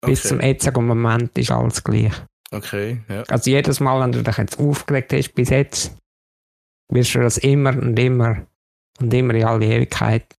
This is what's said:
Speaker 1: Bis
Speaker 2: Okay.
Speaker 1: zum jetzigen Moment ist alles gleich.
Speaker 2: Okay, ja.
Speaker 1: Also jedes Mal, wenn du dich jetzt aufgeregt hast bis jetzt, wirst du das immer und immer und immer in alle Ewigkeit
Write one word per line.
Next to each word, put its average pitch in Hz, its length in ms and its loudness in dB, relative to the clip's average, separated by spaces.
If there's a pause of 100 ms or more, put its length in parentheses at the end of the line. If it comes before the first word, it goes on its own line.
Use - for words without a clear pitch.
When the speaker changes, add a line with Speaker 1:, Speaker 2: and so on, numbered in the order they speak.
Speaker 1:
Bis 135 160 2
Speaker 2:
Okay. - 80 -4
Speaker 1:
zum 127 120 -2
jetzigen 127 460 0
Moment 117 500 0
ist 120 140 -2
alles 120 320 0
gleich. 110 300 0 (400)
Speaker 2:
Okay, 107 560 -8
ja. 104 160 -6
Speaker 1:
Also 117 260 -2
jedes 139 300 0
Mal, 135 200 0
wenn 123 120 0
du 120 100 -2
dich 117 140 -2
jetzt 107 240 -4
aufgeregt 143 520 -2
hast 139 220 -2
bis 127 160 0
jetzt, - 460 -2 (960)
wirst 123 220 2
du 123 60 2
das 120 180 2
immer 139 320 2
und 123 280 0
immer 120 480 2 (540)
und 120 120 0
immer 123 220 2
in 113 100 2
alle 110 220 2
Ewigkeit 113 720 0